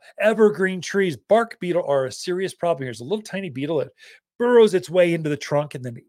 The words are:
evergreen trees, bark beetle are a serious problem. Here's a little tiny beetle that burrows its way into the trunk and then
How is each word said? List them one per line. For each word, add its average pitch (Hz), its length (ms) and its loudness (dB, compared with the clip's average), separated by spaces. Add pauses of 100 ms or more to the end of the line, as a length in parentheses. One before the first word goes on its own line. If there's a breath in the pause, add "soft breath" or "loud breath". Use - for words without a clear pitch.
(200 loud breath)
evergreen 196 600 2
trees, 185 380 -2
bark 226 420 0
beetle 175 260 -2
are 139 200 0
a 123 60 -8
serious 185 420 -6
problem. 170 320 -4
Here's 117 160 -10
a - 40 -12
little 214 180 -6
tiny 190 260 -8
beetle 143 300 -4
that - 100 -4 (480 loud breath)
burrows 233 360 6
its 175 160 -2
way 175 240 4
into 160 160 -2
the 147 60 -2
trunk 147 400 -4
and 127 80 -12
then 123 140 -10 (120)